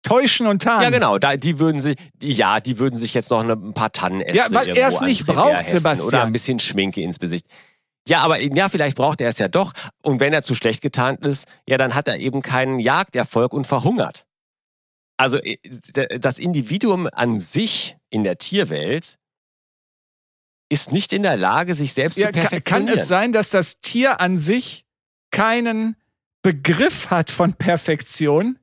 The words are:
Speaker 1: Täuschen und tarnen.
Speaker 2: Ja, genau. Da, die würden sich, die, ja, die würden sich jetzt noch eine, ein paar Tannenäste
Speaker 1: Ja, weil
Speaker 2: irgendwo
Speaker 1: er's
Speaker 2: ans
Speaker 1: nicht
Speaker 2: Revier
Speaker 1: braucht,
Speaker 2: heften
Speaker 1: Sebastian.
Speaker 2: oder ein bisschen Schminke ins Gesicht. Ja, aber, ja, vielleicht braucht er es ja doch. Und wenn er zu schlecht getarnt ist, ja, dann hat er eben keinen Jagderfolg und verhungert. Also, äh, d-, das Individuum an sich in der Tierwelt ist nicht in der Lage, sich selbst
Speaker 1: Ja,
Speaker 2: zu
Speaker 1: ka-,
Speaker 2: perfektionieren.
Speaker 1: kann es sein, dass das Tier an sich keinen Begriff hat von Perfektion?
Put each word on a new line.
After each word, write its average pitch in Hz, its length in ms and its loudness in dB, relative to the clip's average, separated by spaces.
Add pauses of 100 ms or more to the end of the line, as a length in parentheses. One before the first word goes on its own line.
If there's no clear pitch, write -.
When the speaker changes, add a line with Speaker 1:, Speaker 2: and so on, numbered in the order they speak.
Speaker 1:
Täuschen 240 440 2
und 202 160 2
tarnen. 233 220 4
Speaker 2:
Ja, 247 60 4
genau. 143 280 2
Da, 139 180 2
die 143 220 -2
würden 156 220 2
sich, 143 160 -2 (180)
die, 143 180 -6
ja, 107 280 2
die 120 180 -6
würden 123 200 0
sich 113 140 -4
jetzt 117 180 -2
noch 113 120 2
eine, 113 100 0
ein 104 220 -6
paar 107 180 -2
Tannenäste 95 440 -4
Speaker 1:
Ja, 240 140 4
weil 233 180 2
Speaker 2:
irgendwo 180 120 2
Speaker 1:
er's 262 160 2
Speaker 2:
ans 262 120 0
Speaker 1:
nicht 196 200 0
Speaker 2:
Revier 160 60 0
Speaker 1:
braucht, - 220 4
Speaker 2:
heften 175 160 -4
Speaker 1:
Sebastian. 156 360 2
Speaker 2:
oder 123 140 2
ein 113 100 0
bisschen 120 260 -2
Schminke 98 440 -2
ins 87 160 -4
Gesicht. 87 280 -6 (600)
Ja, 160 120 4
aber, 147 200 2
ja, 147 300 0
vielleicht 147 260 -2
braucht 143 240 0
er 120 80 0
es 117 100 -2
ja 101 100 0
doch. 190 260 0 (280)
Und 135 180 0
wenn 143 120 4
er 151 100 2
zu 127 120 -2
schlecht 113 260 0
getarnt 131 460 -2
ist, 143 200 -2 (220)
ja, 131 80 2
dann 127 180 0
hat 143 140 -2
er 110 100 -4
eben 131 220 -4
keinen 131 400 -2
Jagderfolg 123 720 0
und 139 140 -4
verhungert. 143 580 -2 (920)
Also, 131 180 2
äh, - 220 -4 (360)
d-, 131 240 -4
das 123 200 -2
Individuum 180 720 -2
an 120 260 -2
sich - 600 -4 (100)
in 107 160 -2
der 92 140 -2
Tierwelt 151 800 -4 (1500)
ist 147 220 -2
nicht 196 200 -2
in 202 100 0
der 165 140 2
Lage, 139 380 0
sich 143 180 -2
selbst 147 240 0
Speaker 1:
Ja, 208 120 2
Speaker 2:
zu 202 40 -4
Speaker 1:
ka-, 165 80 0
Speaker 2:
perfektionieren. 185 460 0
Speaker 1:
kann 233 80 2
es 151 120 2
sein, 226 280 2
dass 214 160 2
das - 300 0
Tier 254 400 0
an 180 180 2
sich 196 480 -2 (440)
keinen 220 680 0 (460)
Begriff 165 680 0
hat 165 200 0
von 185 220 2
Perfektion? 165 1120 0